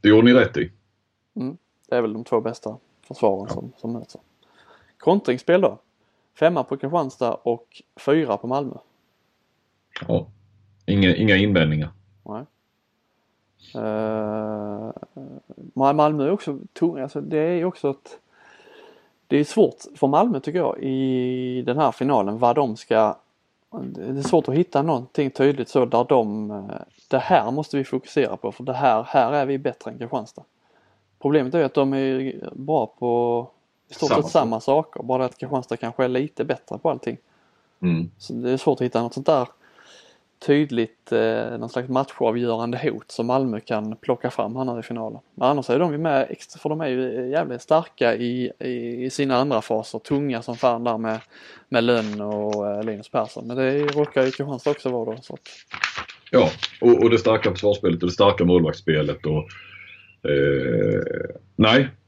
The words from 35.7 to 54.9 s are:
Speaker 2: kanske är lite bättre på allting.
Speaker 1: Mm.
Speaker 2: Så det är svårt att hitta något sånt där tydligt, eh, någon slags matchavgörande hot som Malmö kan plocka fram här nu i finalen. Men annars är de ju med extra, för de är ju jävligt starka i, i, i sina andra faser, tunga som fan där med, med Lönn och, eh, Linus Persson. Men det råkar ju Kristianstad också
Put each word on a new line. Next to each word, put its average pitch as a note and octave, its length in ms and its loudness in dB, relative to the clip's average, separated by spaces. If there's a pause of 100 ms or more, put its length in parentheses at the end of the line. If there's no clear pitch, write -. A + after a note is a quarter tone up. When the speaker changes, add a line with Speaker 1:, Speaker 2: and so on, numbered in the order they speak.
Speaker 2:
kanske A#2 280 -4
är B2+ 40 0
lite C3 360 -4
bättre - 340 -6
på E3 120 0
allting. B2+ 260 -6 (680)
Speaker 1:
Mm. - 360 0
Speaker 2:
Så - 140 -14
det B2 180 -4
är C3 60 2
svårt C3 240 0
att B2 40 -2
hitta A#2 180 0
något A#2 120 -6
sånt C3+ 120 -4
där C3+ 220 2 (1000)
tydligt, C#3+ 640 0
eh, A2+ 460 0
någon A#2 100 -10
slags B2+ 200 -6
matchavgörande A#2+ 880 -2
hot A#2 320 -4
som A#2 160 -4
Malmö B2 340 0
kan A2 360 -4
plocka B2 340 -4
fram A2 260 -4
här C3 80 -4
nu A#2+ 160 -6
i - 20 -12
finalen. A2+ 360 -10 (160)
Men B2 140 2
annars C#3 220 0
är B2 80 4
de E3+ 140 2
ju D3 60 -4
med D3 320 0
extra, - 280 -14
för - 100 -6
de D#3 120 -4
är D#3+ 80 -4
ju B2+ 400 -4
jävligt C#3 340 -4
starka D#3 520 2
i, A#2+ 440 -4
i, A#2+ 460 -6
i C3 60 -4
sina C3+ 260 0
andra A#2+ 260 0
faser, A2 360 -4
tunga C#3 440 -2
som A#2+ 140 -8
fan A#2+ 280 0
där A#2 140 -2
med, A2+ 220 -4 (480)
med A#2 160 2
Lönn A2 360 0
och, G#2 500 -4
eh, G#2 140 -6
Linus G#2 240 -8
Persson. A#2 380 -6
Men A#2+ 100 -8
det C3 220 0
råkar C#3+ 460 0
ju C3 60 2
Kristianstad C#3 400 -4
också D3 200 -4